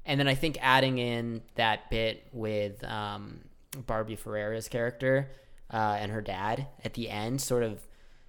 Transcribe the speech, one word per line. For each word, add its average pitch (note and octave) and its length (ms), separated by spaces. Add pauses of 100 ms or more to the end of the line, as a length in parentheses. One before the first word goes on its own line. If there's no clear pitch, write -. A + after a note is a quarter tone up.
And C#3 140
then C#3 80
I C3+ 80
think D#3 240
adding C3 380
in A#2 440 (140)
that A2 340
bit A2+ 420
with, G#2+ 520
um, G#2 560 (460)
Barbie A2 300
Ferreira's G#2+ 520
character, C3 600 (420)
uh, G#2+ 280
and G2+ 100
her A2 100
dad G#2 460 (180)
at - 100
the A#2 140
end A2+ 320
sort B2 220
of G#2+ 240 (420)